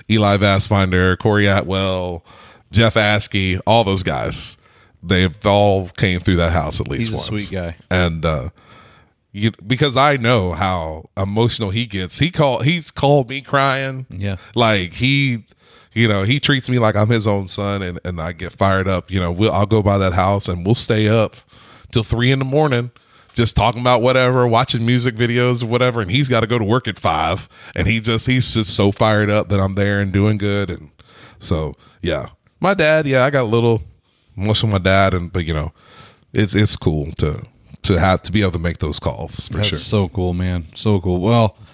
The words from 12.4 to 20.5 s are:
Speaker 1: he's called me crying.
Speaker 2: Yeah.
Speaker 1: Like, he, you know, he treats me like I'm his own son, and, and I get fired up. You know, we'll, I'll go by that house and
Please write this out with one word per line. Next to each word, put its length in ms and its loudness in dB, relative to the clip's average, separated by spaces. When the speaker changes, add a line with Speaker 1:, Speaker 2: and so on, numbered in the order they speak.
Speaker 1:
he's 300 -2
called 380 2
me 140 -10
crying. 680 -2
Speaker 2:
Yeah. 260 -6
Speaker 1:
Like, 400 2
he, 500 0
you 160 2
know, 140 2
he 180 0
treats 300 0
me 80 0
like 180 2
I'm 140 2
his 160 0
own 220 0
son, 340 -4
and, 240 -8
and 140 -6
I 120 -6
get 200 -12
fired 360 0
up. 220 -2
You 100 -2
know, 120 -2
we'll, 200 2
I'll 140 0
go 160 2
by 160 0
that 160 0
house 340 0
and 160 -4